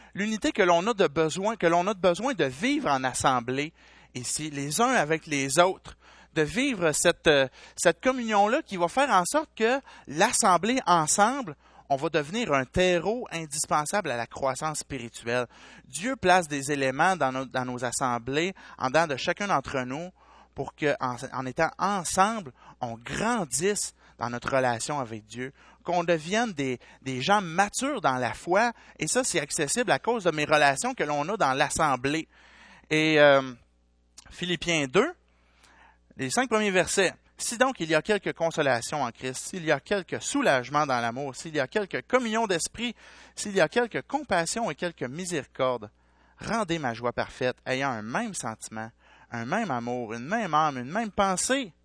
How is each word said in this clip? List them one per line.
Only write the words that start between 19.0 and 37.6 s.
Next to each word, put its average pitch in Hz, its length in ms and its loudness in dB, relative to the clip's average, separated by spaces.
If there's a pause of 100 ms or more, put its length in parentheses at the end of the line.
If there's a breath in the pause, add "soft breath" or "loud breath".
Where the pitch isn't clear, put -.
de 135 100 -4
chacun 190 300 -4
d'entre 139 340 -2
nous, 147 300 -8 (440 soft breath)
pour - 200 -10
que, 143 240 0
en, 123 160 -4 (180)
en 131 120 -6
étant 143 320 -2
ensemble, 190 760 0 (300 loud breath)
on 117 140 -6
grandisse 190 1000 -2 (260 soft breath)
dans 117 100 -4
notre 120 260 -4
relation 127 440 0
avec 110 260 -10
Dieu, 123 260 -12 (320 soft breath)
qu'on 175 200 0
devienne 175 500 0
des, 135 260 -2 (220 loud breath)
des 131 200 -6
gens 202 200 4
matures 202 580 -2
dans 139 160 2
la 120 180 -2
foi, 208 380 2 (280 loud breath)
et 156 80 -4
ça, 254 160 0
c'est 175 160 0
accessible 160 520 0
à 135 80 4
cause 226 240 -2
de 175 80 2
mes 151 140 0
relations 147 480 4
que 175 100 -2
l'on 147 260 -2
a 214 80 -2
dans 143 160 2
l'assemblée. 143 760 0 (600 loud breath)
Et, 156 300 4
euh, 139 340 8 (760)
Philippiens 170 580 -2
deux, 226 260 2 (1040 soft breath)
les 131 120 -6
cinq 247 200 0
premiers 214 220 0
versets. 185 420 2 (240)
Si - 200 -6
donc 254 220 2